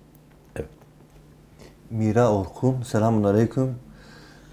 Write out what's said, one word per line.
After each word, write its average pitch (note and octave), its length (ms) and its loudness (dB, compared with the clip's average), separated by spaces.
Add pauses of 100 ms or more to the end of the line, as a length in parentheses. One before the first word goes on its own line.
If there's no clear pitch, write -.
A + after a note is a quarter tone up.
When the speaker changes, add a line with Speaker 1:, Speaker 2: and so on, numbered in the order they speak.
(560)
Speaker 1:
Evet. - 120 -10 (1200)
Speaker 2:
Mira A2 420 2
Orkun, B2 500 -2
"Selamun A2 420 0
aleyküm. A2+ 500 0 (800)